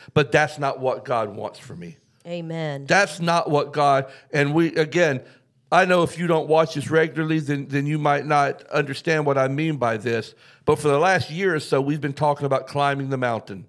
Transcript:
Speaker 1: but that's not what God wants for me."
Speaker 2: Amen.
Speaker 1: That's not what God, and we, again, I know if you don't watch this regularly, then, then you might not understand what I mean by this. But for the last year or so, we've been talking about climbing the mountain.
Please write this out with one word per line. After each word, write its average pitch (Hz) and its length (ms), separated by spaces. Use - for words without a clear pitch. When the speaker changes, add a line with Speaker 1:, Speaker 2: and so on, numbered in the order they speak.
Speaker 1:
but 147 180
that's 151 280
not 139 200
what 120 240
God 110 320
wants 107 240
for - 160
me." 85 220
Speaker 2:
Amen. 160 580
Speaker 1:
That's - 340
not 170 300
what 147 240
God, 139 320
and 143 220
we, 165 220
again, 151 460
I 180 140
know 180 180
if - 140
you 175 100
don't 160 200
watch 156 280
this 139 140
regularly, 160 500
then, 139 280
then 143 180
you 151 140
might 143 260
not 143 420
understand 147 580
what 139 120
I 135 100
mean 151 300
by 113 200
this. 113 360
But 151 80
for 147 120
the 143 100
last 180 320
year 180 240
or 151 40
so, 139 220
we've 147 180
been 139 140
talking 147 320
about 135 220
climbing 139 420
the 135 80
mountain. 110 520